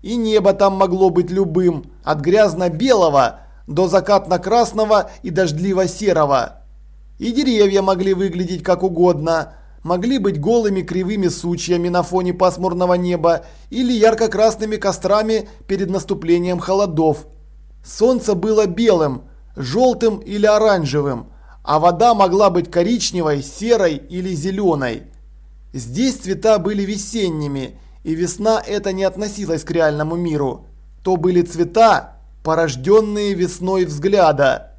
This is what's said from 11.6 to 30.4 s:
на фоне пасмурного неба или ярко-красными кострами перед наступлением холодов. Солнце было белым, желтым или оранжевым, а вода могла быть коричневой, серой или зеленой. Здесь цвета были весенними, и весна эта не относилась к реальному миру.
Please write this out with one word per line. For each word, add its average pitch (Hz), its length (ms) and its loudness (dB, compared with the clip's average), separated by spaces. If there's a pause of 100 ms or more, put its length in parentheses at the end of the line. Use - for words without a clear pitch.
на 175 140 0
фоне 180 300 -2
пасмурного 180 600 0
неба 170 500 0 (240)
или 247 220 -2
ярко-красными 220 840 2
кострами 214 720 0 (180)
перед 190 220 -2
наступлением 175 680 -2
холодов. 170 680 0 (580)
Солнце 240 480 0
было 214 320 0
белым, 170 580 0 (320)
желтым 220 640 0
или 208 260 -4
оранжевым, 151 840 0 (320)
а 151 160 0
вода 175 340 4
могла 196 360 2
быть 175 220 -2
коричневой, 175 720 -2
серой 196 520 0
или 180 380 -8
зеленой. 156 720 -2 (680)
Здесь 135 420 -4
цвета 196 440 0
были 202 240 -2
весенними, 165 960 -6 (240)
и 160 120 -4
весна 190 500 -2
эта 208 280 -4
не 190 100 -4
относилась 190 600 -4
к - 80 -10
реальному 156 440 0
миру. 151 500 -4 (380)